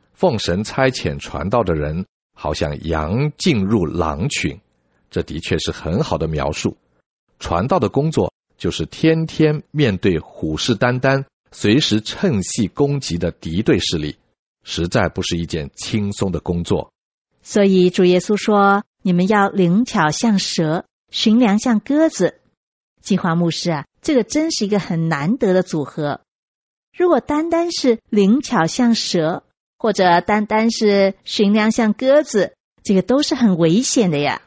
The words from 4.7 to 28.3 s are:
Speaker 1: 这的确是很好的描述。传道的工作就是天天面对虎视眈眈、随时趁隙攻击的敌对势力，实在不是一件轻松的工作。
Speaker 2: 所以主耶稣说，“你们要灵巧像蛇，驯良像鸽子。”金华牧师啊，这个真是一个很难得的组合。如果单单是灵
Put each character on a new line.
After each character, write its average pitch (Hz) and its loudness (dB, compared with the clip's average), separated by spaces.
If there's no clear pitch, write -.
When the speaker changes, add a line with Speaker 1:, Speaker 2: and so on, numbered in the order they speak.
Speaker 1:
这 90 -4
的 76 -10
确 85 -4
是 80 -6
很 85 -4
好 85 -2
的 80 -4
描 76 -4
述。 - -4
传 87 -2
道 185 0
的 110 0
工 151 -2
作 98 -2
就 90 -4
是 80 -6
天 160 0
天 151 0
面 127 0
对 87 0
虎 78 -6
视 117 -2
眈 123 0
眈、 135 0
随 107 2
时 110 0
趁 113 -2
隙 104 -4
攻 143 -2
击 87 -6
的 85 -2
敌 87 -6
对 120 2
势 - -4
力， 76 -6
实 85 -6
在 92 0
不 - -6
是 90 -4
一 85 -4
件 76 -8
轻 104 -4
松 98 -4
的 82 -4
工 87 -4
作。 82 -4
Speaker 2:
所 208 2
以 185 4
主 180 2
耶 180 4
稣 208 -2
说 202 2
，“你 190 0
们 180 2
要 202 2
灵 185 2
巧 160 0
像 208 0
蛇， 165 -2
驯 220 2
良 214 4
像 220 0
鸽 302 2
子。” 190 -2
金 185 0
华 165 -2
牧 170 0
师 - -4
啊， 147 -4
这 311 0
个 233 4
真 311 -2
是 233 -4
一 190 -2
个 208 0
很 165 -2
难 156 -2
得 190 0
的 185 2
组 160 -4
合。 143 -6
如 349 2
果 311 4
单 311 -2
单 339 0
是 233 0
灵 208 4